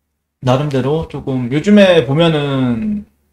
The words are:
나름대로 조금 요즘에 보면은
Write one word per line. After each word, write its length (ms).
나름대로 680
조금 440
요즘에 540
보면은 960